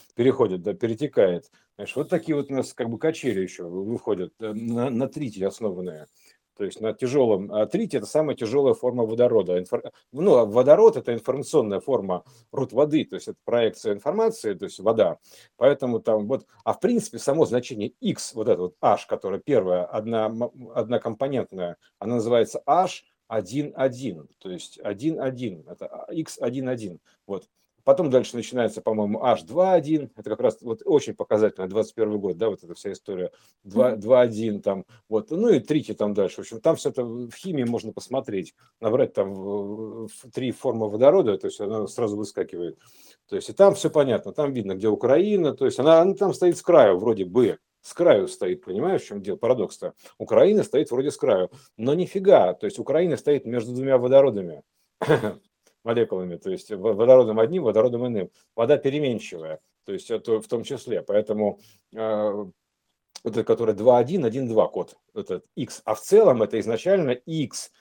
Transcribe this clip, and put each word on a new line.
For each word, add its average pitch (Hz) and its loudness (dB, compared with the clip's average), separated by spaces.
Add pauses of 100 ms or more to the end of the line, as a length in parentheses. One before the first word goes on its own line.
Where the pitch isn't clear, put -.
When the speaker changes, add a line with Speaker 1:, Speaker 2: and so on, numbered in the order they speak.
(160)
Speaker 1:
переходит, 120 2
да, 101 -4
перетекает. 113 0 (260)
Знаешь, 101 -12
вот 151 -4
такие 160 -2
вот 139 -4
у 139 -8
нас 127 -4
как 117 -6
бы 110 -8
качели 139 -2
еще 90 -10
вы-, 92 -8
выходят, 101 -6
э, 107 -8
на, 117 -4
на 123 -4
тритии 113 -8
основанные. 90 -8 (520)
То 104 -6
есть 92 -10
на 110 -4
тяжелом, 113 0
а 107 0
тритий — 190 -2
это 101 -12
самая 151 -2
тяжелая 123 2
форма 123 -2
водорода. 110 2
Инфор-, - -6 (200)
ну, 151 4
а 120 6
водород — 139 6
это 117 -4
информационная 110 -2
форма, 95 -2 (280)
род 135 -4
воды, 143 2
то 95 -12
есть - -12
это 98 -12
проекция 110 0
информации, 180 -4
то 92 -10
есть - -14
вода. 98 0 (380)
Поэтому 127 2
там 110 0
вот, 131 -4 (180)
а 113 -2
в - -20
принципе 233 -2
само 147 0
значение 117 -4 (100)
X, - -6
вот 110 -4
это 90 2
вот 90 -8
H, 113 2
которое 95 -6
первое, 92 0
одна-, 110 -4
м-, 117 -10
однокомпонентное, 113 -6 (240)
она 117 -4
называется 117 0
H 175 0 (240)
один 117 -6
один, 120 -4 (100)
то 95 -14
есть - -14
один 117 -6
один, 123 -8
это, - -16
а, - -16
X 160 -10
один 127 -4
один. 110 -8 (260)
Вот. 98 -10 (360)
Потом 170 4
дальше 123 2
начинается, 110 -4
по-моему, 107 -2
H 117 2
два 180 0
один. 151 0
Это 104 -8
как 107 -4
раз 113 0
вот 113 -8
очень 131 0
показательно, 104 -2
двадцать 107 -4
первый 107 -2
год, 92 -4
да, 110 -2
вот 95 -8
эта 85 -16
вся 101 -12
история. 90 -8 (320)
Два, 117 0
Speaker 2:
Мгм. 110 -8
Speaker 1:
два 123 6
один 110 -2
там, 95 -2 (240)
вот. 107 -2
Ну 196 0
и 151 6
тритий 123 -4
там 104 -2
дальше. 98 -2
В - -14
общем, 110 -14
там 160 2
все - -4
это 123 -4
в 117 -10
химии 156 -6
можно 113 -4
посмотреть, 117 -8 (260)
набрать 113 0
там, 98 -2
э, 104 -10
в-, - -20
три 123 -4
формы 113 -4
водорода, 123 4
то - -6
есть - -10
она 107 -4
сразу 107 -4
выскакивает. 87 -8 (500)
То 101 -6
есть 95 -8
и 107 -12
там 196 6
все 170 -2
понятно, 120 0
там 143 -2
видно, 98 -4
где 104 -2
Украина, 143 2
то - -4
есть 113 -2
она, 160 8
она 185 2
там 185 0
стоит 175 2
с - -16
краю 117 6
вроде 104 0
бы. 95 2 (240)
С - -20
краю 143 4
стоит, 92 -6
понимаешь, 127 -2
в - -18
чем 101 -10
дело, 92 -6
парадокс-то? - -2 (240)
Украина 147 4
стоит - 0
вроде 135 -2
с 135 -8
краю, 95 0 (280)
но 123 0
нифига, 170 4
то - -8
есть - -8
Украина 160 0
стоит 143 0
между 120 -6
двумя 131 2
водородами, 120 4 (380)
<coughs> 113 0 (420)
молекулами, 101 -2
то 95 -10
есть 92 -10
в-, 104 -8 (180)
водородом 113 6
одним, 160 0
водородом 120 2
иным. 110 -4 (260)
Вода 123 4
переменчивая, 113 -4 (260)
то 98 -10
есть 95 -10
это 110 -2
в - -18
том 113 -4
числе. 117 -6
Поэтому, 107 -2 (340)
э, 107 -14 (1300)
вот 113 -4
это, 110 0
который 110 0
два 123 6
один, 143 0
один 123 -4
два 110 2
код, - -8 (180)
этот 95 -8 (100)
X. - -10
А 110 0
в - -12
целом 185 6
это 107 -2
изначально 135 0
X 156 -8